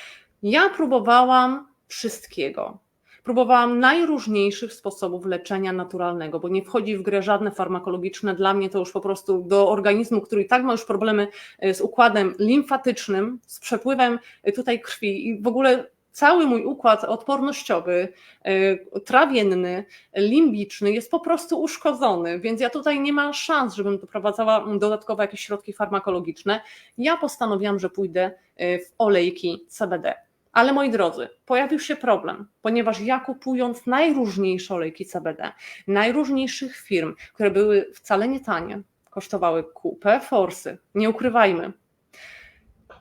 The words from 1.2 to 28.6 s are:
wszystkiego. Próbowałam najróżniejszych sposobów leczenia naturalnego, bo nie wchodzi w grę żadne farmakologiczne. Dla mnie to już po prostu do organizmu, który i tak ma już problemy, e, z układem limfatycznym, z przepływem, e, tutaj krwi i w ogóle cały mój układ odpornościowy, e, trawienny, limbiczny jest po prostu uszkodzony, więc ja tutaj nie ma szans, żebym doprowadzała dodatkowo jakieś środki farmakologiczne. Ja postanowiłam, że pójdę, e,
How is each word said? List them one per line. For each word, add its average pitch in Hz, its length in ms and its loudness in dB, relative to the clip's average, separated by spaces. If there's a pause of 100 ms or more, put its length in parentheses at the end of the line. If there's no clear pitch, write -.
wszystkiego. - 920 -8 (460)
Próbowałam 240 560 4
najróżniejszych 240 960 2
sposobów 180 520 -8
leczenia 190 480 -4
naturalnego, 175 680 -6
bo 175 100 -6
nie 190 140 0
wchodzi 214 340 -2
w 190 40 -8
grę 196 220 -2
żadne 202 280 0
farmakologiczne. 185 840 -4
Dla 196 180 2
mnie 196 160 -2
to 196 100 -4
już 180 120 -4
po 190 100 -6
prostu 190 420 -2
do 202 260 4
organizmu, 208 520 2
który 208 200 -2
i 196 60 -4
tak 254 160 2
ma 262 80 0
już 226 140 -2
problemy, 208 420 0 (320)
e, 190 140 0
z 185 80 -8
układem 208 580 4
limfatycznym, 247 1080 0
z - 140 -20
przepływem, 240 600 0 (240)
e, 202 80 0
tutaj 240 300 -2
krwi - 460 -6
i 214 140 -4
w 208 60 -4
ogóle 262 380 2 (260)
cały 320 340 4
mój 240 200 0
układ 226 380 2
odpornościowy, 202 1120 -2 (300)
e, 190 560 0
trawienny, 202 840 2 (300)
limbiczny 208 760 2
jest 233 200 -4
po 339 80 2
prostu 330 420 -2
uszkodzony, 233 760 -2
więc 226 220 -4
ja 240 80 0
tutaj 285 300 -2
nie 285 140 0
ma 294 200 0
szans, 285 400 -2
żebym 202 260 -2
doprowadzała 214 680 0 (120)
dodatkowo 214 440 -2
jakieś 202 200 -4
środki 202 320 -10
farmakologiczne. 196 880 -4 (360)
Ja 302 200 0
postanowiłam, 208 600 -2
że 180 100 -4
pójdę, 185 420 -2 (240)
e, 175 240 -2